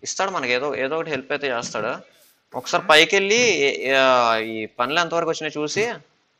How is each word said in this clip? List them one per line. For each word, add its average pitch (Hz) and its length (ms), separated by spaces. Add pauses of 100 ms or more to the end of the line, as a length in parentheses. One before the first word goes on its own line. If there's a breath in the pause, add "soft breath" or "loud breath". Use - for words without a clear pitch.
ఇస్తాడు 190 300
మనకి 123 200
ఏదో, 143 120 (140)
ఏదో 135 160
ఒకటి 156 160
help 131 200
అయితే 139 200
చేస్తాడు. 117 360 (680 soft breath)
ఒకసారి 175 320
పైకి 160 260
వెళ్ళి 202 240 (240)
ఏ-, 113 100 (280)
ఆ, - 20 (480)
ఈ - 20 (240)
పనులు 139 260
ఎంతవరకు 165 260
వచ్చినాయో 156 280
చూసి 151 240 (560)